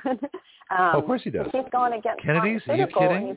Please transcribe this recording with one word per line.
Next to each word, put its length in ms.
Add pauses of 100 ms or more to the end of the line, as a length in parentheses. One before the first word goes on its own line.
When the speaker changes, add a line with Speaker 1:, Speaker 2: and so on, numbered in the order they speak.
Speaker 1:
<laughs> 260 (400)
Um, 240
Speaker 2:
Oh, 60
of 40
course 180
he 60
does. 240
Speaker 1:
he's 180
gone 220
against 300
Speaker 2:
Kennedy's? 440
Are 80
you 120
Speaker 1:
pharmaceutical, 160
and 100
Speaker 2:
kidding? 140
Speaker 1:
he's 100